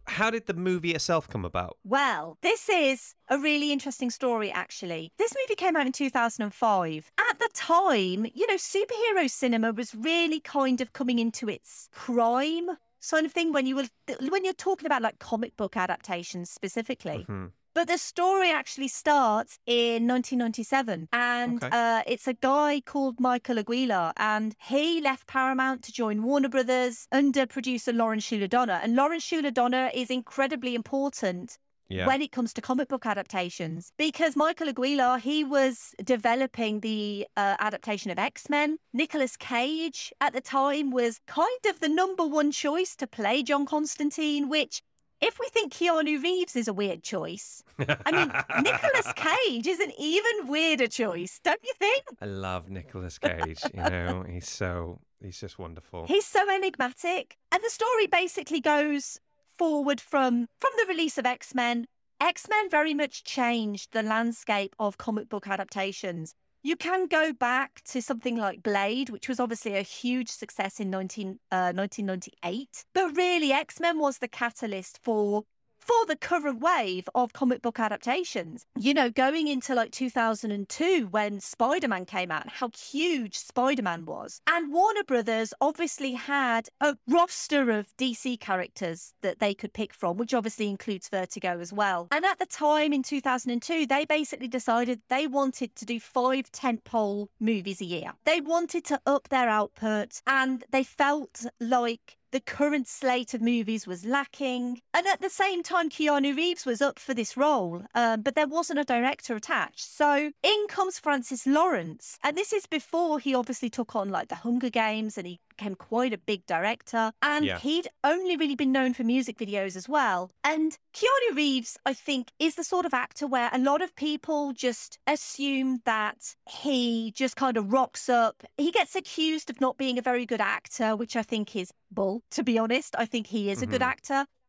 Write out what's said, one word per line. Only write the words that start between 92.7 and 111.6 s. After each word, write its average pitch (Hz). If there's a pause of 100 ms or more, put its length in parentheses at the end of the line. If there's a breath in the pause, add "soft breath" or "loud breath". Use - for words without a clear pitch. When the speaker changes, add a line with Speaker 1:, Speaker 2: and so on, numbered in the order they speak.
Speaker 2:
in 277
two 285
thousand 254
and 240
two, 320
they 269
basically 294
decided 240
they 285
wanted 262
to -
do 233
five 254
tentpole 214 (120)
movies 196
a 190
year. 170 (100)
They 320
wanted 330
to 285
up 277
their 254
output, 214
and 262
they 269
felt 285 (140)
like 240 (140)
the 262
current 285
slate 247
of 226
movies 226
was 180
lacking. 254 (120)
And 359
at 392
the 370
same 381
time, 339
Keanu 285
Reeves 339
was 233
up 277
for -
this 226
role, 202 (100)
um, 226
but 269
there 302
wasn't 311
a 294
director 247
attached. 214
So 294 (120)
in 415
comes 381
Francis 269
Lawrence, 269